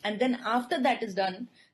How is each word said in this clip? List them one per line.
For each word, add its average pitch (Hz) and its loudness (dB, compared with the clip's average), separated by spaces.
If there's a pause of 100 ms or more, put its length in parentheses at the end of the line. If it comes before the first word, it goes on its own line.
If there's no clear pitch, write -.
and 208 -2
then 247 2
after 240 0
that 240 2
is 202 -6
done, 190 -2 (280)